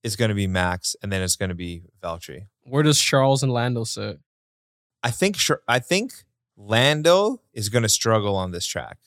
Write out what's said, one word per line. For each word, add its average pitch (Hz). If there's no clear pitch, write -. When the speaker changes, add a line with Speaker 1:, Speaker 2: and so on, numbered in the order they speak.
Speaker 1:
It's 107
gonna 107
be 98
Max, 90
and 101
then 95
it's 92
gonna 92
be 85
Valtteri. 85
Speaker 2:
Where 135
does 151
Charles 135
and 131
Lando 120
sit? 104
Speaker 1:
I 123
think 190
Char-, -
I 123
think 196
Lando 151
is 104
gonna 113
struggle 107
on 92
this 87
track. 55